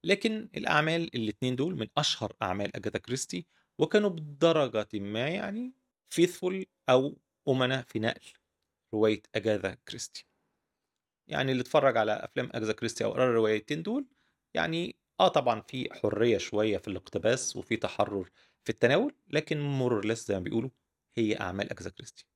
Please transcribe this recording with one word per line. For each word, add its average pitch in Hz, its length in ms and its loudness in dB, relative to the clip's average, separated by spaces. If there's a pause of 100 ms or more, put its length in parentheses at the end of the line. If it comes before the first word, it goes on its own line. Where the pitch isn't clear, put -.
لكن 214 520 0
الأعمال 160 600 0
الاتنين 123 400 -2
دول 156 200 -2
من 113 200 -6
أشهر 117 460 -2
أعمال 101 340 -4
أجاثا 101 220 -6
كريستي، 127 480 -8 (320)
وكانوا 202 320 2
بدرجة 151 840 0
ما 104 340 -4
يعني 202 440 -6 (360)
faithful 180 580 0 (220)
أو 131 300 4 (300)
أمنا 131 340 2
في - 160 -8
نقل 110 280 -4 (680)
رواية 107 280 2 (120)
أجاثا 101 400 0
كريستي. - 520 -14 (1000)
يعني 135 240 0
اللي 127 80 2
اتفرج 135 360 4
على 110 160 4
أفلام 127 400 -4
أجاثا 110 200 -2
كريستي 113 320 -4
أو 110 80 0
قرا 127 120 2
الروايتين 113 580 2
دول، 247 240 -4 (480)
يعني 165 420 -2 (240)
آه 190 80 8
طبعًا 123 320 2
في 127 340 -8
حرية 104 440 2
شوية 104 400 0
في - 100 -10
الاقتباس 113 680 -2
وفي 110 200 -2
تحرر 101 540 -2 (340)
في - 60 -4
التناول، 147 440 2 (140)
لكن 147 500 -2
more 120 240 2
or 104 40 -4
less 113 200 -2
زي 101 80 0
ما 95 60 0
بيقولوا 113 300 -2 (460)
هي 110 240 0
أعمال 98 300 -4
أجاثا 90 200 -8
كريستي. - 460 -20